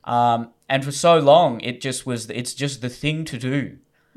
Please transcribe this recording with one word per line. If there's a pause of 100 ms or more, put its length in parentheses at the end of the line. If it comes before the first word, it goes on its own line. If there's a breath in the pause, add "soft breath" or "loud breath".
Um, (180)
and
for
so
long,
it
just
was,
it's
just
the
thing
to
do. (380)